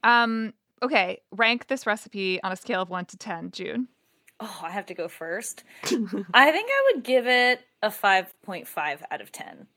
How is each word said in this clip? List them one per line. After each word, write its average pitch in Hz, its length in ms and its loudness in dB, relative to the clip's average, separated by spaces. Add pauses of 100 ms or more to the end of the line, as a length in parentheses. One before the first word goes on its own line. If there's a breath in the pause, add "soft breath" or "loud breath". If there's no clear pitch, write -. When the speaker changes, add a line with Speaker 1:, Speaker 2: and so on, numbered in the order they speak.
Speaker 1:
Um, 226 500 2 (280)
okay, 208 400 0 (100)
rank 226 360 0
this 269 180 -4
recipe 196 560 -2
on 190 100 -4
a 185 40 -4
scale 185 260 -4
of 180 80 -4
one 180 160 -6
to - 120 -20
ten, 180 340 -10
June. 233 360 -6 (520)
Speaker 2:
Oh, - 240 -14
I 165 80 -8
have 196 160 -8
to 190 60 -12
go 170 160 -6
first. 175 540 -10 (100)
Speaker 3:
<laughs> - 100 -18
Speaker 2:
I 220 680 4
think 427 200 -2
I 539 220 4
would 277 100 -2
give 247 240 2
it 247 320 4 (240)
a 214 80 0
five 190 420 2 (100)
point 185 240 -10
five 151 440 -6
out 151 100 -6
of - 100 -18
ten. - 460 -16